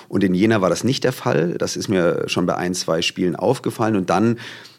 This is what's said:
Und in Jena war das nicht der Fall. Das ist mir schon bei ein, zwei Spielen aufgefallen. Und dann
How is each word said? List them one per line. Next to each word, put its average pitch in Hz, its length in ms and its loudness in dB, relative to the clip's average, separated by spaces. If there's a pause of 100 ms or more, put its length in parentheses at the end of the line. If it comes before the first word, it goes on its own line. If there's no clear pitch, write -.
Und - 160 0
in 92 80 2
Jena 104 300 4
war 90 80 4
das - 120 0
nicht 127 220 0
der 127 80 2
Fall. 151 460 0
Das - 180 -4
ist - 120 -6
mir 87 380 2
schon 90 200 0
bei 90 100 0
ein, 90 160 -4
zwei 85 300 -2
Spielen 87 340 -2
aufgefallen. 110 600 0
Und 92 120 0
dann 113 300 2 (400)